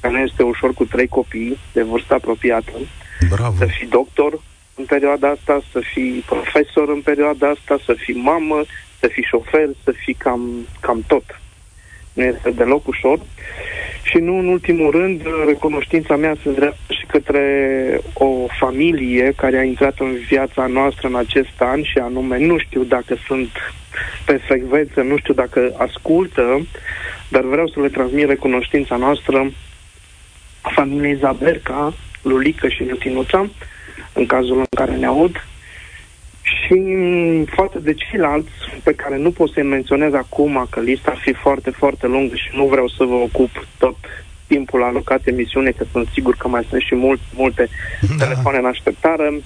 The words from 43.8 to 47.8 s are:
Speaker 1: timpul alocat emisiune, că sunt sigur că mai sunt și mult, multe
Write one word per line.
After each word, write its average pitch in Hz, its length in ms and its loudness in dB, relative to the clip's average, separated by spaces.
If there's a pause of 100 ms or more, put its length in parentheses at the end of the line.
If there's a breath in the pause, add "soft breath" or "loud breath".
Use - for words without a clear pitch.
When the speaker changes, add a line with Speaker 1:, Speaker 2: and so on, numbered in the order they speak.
Speaker 1:
timpul 135 360 2
alocat 123 440 0
emisiune, 127 440 0
că - 220 -2
sunt 120 200 0
sigur 131 240 2
că - 120 -4
mai 120 200 -2
sunt 131 140 0
și - 120 0
mult, 127 260 2 (140)
multe 127 340 0 (320 loud breath)